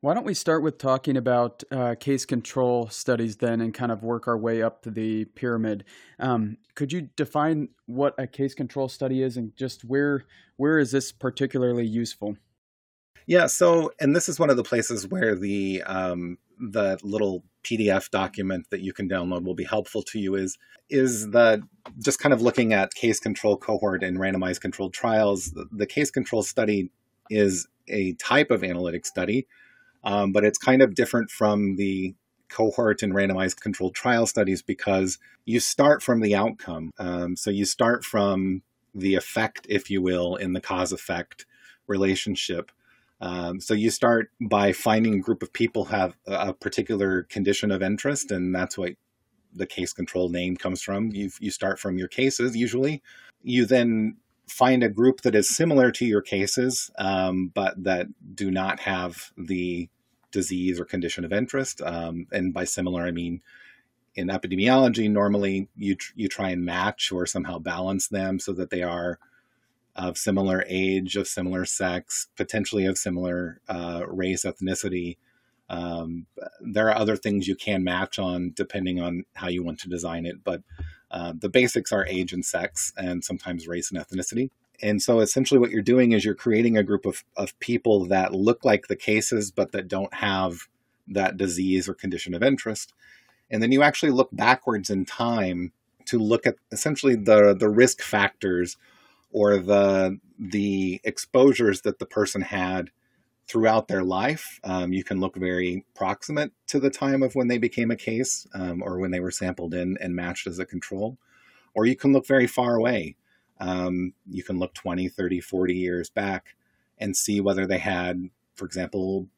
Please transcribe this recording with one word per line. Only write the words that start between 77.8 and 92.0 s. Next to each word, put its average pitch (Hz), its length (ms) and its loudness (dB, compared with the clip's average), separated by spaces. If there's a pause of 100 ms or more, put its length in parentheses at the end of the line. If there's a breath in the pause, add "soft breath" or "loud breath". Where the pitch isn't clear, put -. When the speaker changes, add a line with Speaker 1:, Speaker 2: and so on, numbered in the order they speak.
Speaker 2:
match 90 340 -2
on 90 360 -4
depending 92 460 -4
on 87 240 -4 (100)
how 92 140 -8
you 90 140 -4
want 80 180 -8
to 92 80 -14
design 85 380 -6
it. - 160 -10
But, 87 200 -4 (500 loud breath)
uh, 87 240 -8
the 95 120 -6
basics 120 420 2
are 98 160 0
age 92 260 -4
and 90 120 -4
sex, - 520 -6
and 90 280 -6
sometimes 90 420 -8
race 85 240 -6
and 87 100 -8
ethnicity. 110 500 -6 (300)
And 104 220 0
so 117 160 4
essentially 127 400 4
what 120 140 4
you're 110 100 0
doing 123 300 6
is 104 120 4
you're 104 120 0
creating 113 420 2
a 101 60 4
group 101 200 0
of, 98 200 -4 (120)
of - 220 -6
people 110 480 2
that 92 260 2
look 104 320 2
like 107 220 4
the 101 80 -2
cases, 107 560 0
but - 220 -2
that 95 160 -6
don't 95 260 -6
have 95 540 -2 (400)
that 95 280 0
disease 92 520 0
or 92 60 -6
condition 90 380 -8